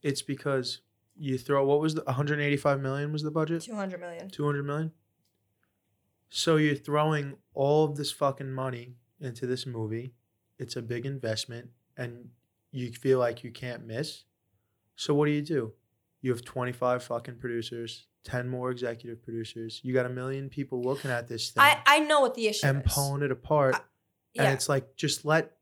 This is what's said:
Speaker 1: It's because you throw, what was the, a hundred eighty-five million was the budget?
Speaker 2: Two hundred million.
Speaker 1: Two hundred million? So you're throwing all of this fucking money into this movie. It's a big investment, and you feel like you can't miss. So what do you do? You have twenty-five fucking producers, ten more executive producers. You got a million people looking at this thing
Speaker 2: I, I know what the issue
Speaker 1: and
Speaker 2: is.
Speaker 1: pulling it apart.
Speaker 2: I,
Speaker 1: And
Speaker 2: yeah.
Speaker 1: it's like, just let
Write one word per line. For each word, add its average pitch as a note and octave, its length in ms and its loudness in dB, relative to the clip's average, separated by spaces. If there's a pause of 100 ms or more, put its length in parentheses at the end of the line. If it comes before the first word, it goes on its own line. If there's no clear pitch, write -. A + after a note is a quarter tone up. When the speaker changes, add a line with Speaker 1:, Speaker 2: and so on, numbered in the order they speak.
Speaker 1:
It's C#3 180 -2
because C3+ 600 -4 (360)
you C3+ 220 -2
throw, C#3 260 2
what C#3+ 140 6
was D#3 160 2
the, D#3+ 120 -4
a C3+ 40 0
hundred D3 280 0
eighty-five C#3+ 400 2
million C#3 320 -2
was D3+ 120 -2
the D3+ 80 -2
budget? D#3+ 320 0
Speaker 2:
Two A#3 120 -10
hundred F#3+ 240 -6
million. F3 300 -12
Speaker 1:
Two D3+ 160 -4
hundred C#3+ 220 0
million? D#3 240 -2 (1400)
So - 280 2
you're D3+ 180 4
throwing D3 600 0 (160)
all D3 320 4
of C#3+ 100 -2
this C#3+ 160 -4
fucking C#3 400 -2
money B2+ 440 -6 (260)
into B2+ 260 -8
this B2 180 -2
movie. A#2 480 -6 (460)
It's - 160 -8
a B2+ 60 -6
big A#2 240 -6
investment, A#2+ 640 -6 (280)
and A#2+ 320 -10 (420)
you B2 200 -6
feel C3 280 4
like A#2+ 240 0
you A#2+ 80 -12
can't A#2+ 340 -10
miss. A#2 380 -6 (720)
So - 180 0
what D3 120 6
do D3 60 2
you D3 100 2
do? C#3 320 -2 (480)
You B2+ 100 0
have A#2+ 120 -2
twenty-five B2 600 0
fucking A#2+ 340 -6
producers, A#2 680 -8 (160)
ten B2 260 -4
more B2+ 220 -4
executive A#2+ 520 -6
producers. A2+ 600 -8
You B2+ 100 -2
got B2+ 120 4
a B2 40 -4
million C3+ 400 -6
people C3 320 -6
looking C3+ 300 -2
at A#2+ 160 -2
this A#2 240 -6
thing - 120 4
Speaker 2:
I, C#4+ 220 8
I D4 140 10
know D4+ 220 4
what B3+ 120 4
the A3+ 140 0
issue G#3 180 0
Speaker 1:
and C#3 200 0
Speaker 2:
is. - 80 2
Speaker 1:
pulling C#3 280 0
it C#3 100 0
apart. C3+ 440 4
Speaker 2:
I, - 20 0 (600)
Speaker 1:
And C3+ 100 6
Speaker 2:
yeah. F#3 60 6
Speaker 1:
it's - 140 -2
like, C3+ 280 0
just - 300 -2
let D#3 260 4 (100)